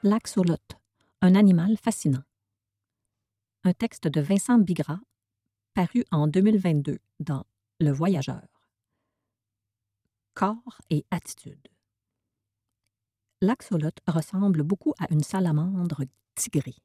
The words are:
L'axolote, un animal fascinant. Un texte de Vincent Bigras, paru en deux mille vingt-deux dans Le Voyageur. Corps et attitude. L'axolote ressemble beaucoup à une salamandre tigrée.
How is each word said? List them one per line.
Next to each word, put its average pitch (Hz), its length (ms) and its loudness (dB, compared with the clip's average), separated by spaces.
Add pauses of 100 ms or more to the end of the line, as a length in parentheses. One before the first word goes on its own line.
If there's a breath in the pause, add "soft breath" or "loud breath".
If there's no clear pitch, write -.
L'axolote, 202 760 0 (420)
un 185 140 6
animal 196 420 4
fascinant. 139 460 -2 (1400)
Un 180 100 2
texte - 340 -6
de 151 120 0
Vincent 196 380 2
Bigras, 170 420 0 (760)
paru 185 340 -2
en 151 160 -2
deux 156 160 0
mille 214 160 4
vingt-deux 151 400 -2 (220)
dans 143 260 -6 (340)
Le 147 120 2
Voyageur. 143 560 -2 (1900)
Corps 226 560 -6
et 147 220 -2
attitude. - 560 -12 (1700)
L'axolote 180 680 -2
ressemble 175 560 0
beaucoup 202 340 -2
à 269 140 -6
une 151 100 2
salamandre 175 800 -2 (320)
tigrée. - 520 -4